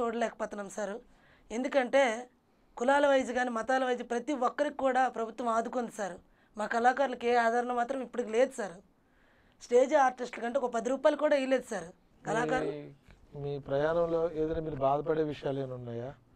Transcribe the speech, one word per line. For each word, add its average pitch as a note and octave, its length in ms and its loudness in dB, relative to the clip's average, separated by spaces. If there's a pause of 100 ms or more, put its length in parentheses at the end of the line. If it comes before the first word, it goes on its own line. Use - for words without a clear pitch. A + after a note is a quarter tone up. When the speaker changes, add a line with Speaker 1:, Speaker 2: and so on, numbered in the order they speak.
Speaker 1:
చూడలేకపోతున్నాం A3 720 -4
సార్. G3+ 280 -6 (540)
ఎందుకంటే B3+ 760 2 (480)
కులాల C#4 300 4
వైజ్ C4 260 2
కానీ B3 180 0
మతాల A#3+ 340 0
వైజ్ B3 260 -2
ప్రతి A#3+ 220 -4
ఒక్కరికి C#4+ 440 -2
కూడా C4 320 2
ప్రభుత్వం A3+ 400 -6
ఆదుకుంది A#3 440 -2
సార్. F#3+ 200 -8 (460)
మా G#3 80 -4
కళాకారులకు B3 600 2
ఏ A#3+ 80 2
ఆదరణ A#3+ 380 2
మాత్రం B3 300 -2
ఇప్పటికి A#3+ 280 -6
లేదు B3+ 220 2
సార్. G3+ 200 -8 (920)
స్టేజ్ B3 320 4
ఆర్టిస్టుల B3+ 480 2
కంటే A#3+ 160 0
ఒక B3+ 140 -2
పది A3+ 160 -2
రూపాయలు C#4 280 4
కూడా D4 200 4
వేయలేదు C4 340 2
సార్. F#3 140 -6 (420)
కళాకారులు A#3+ 440 0
Speaker 2:
మీ, D3 240 -10 (460)
మీ C#3+ 180 -4
ప్రయాణంలో E3 760 0
ఏదైనా D#3 280 -2
మీరు D#3 160 -6
బాధపడే D3 460 2
విషయాలు C#3+ 380 -2
ఏమైనా C3 140 -6
ఉన్నాయా? A#2+ 400 -8 (220)